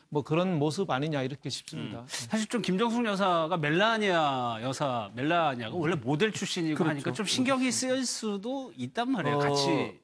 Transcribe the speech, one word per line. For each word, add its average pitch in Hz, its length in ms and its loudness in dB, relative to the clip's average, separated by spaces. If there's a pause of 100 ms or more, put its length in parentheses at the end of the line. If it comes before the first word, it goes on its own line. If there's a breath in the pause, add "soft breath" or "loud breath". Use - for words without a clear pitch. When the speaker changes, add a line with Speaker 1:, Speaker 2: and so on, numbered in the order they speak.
Speaker 1:
뭐 147 140 0
그런 175 340 0
모습 151 320 0
아니냐 143 320 0
이렇게 139 300 -6
싶습니다. 113 480 -8
Speaker 2:
음. 120 80 -16
사실 214 400 -4
좀 220 160 -2
김정숙 226 420 2
여사가 185 520 2
멜라니아 156 1080 2
여사, 123 500 -2
멜라니아가 135 640 0
원래 175 200 0
모델 151 360 0
출신이고 165 440 -2
Speaker 3:
그렇죠. 160 140 2
Speaker 2:
하니까 147 240 -2
좀 190 140 -4
신경이 254 440 2
쓰일 262 320 0
수도 233 720 -4
있단 220 360 -4
말이에요. 147 240 2
Speaker 3:
어, 143 40 2
Speaker 2:
같이 143 640 0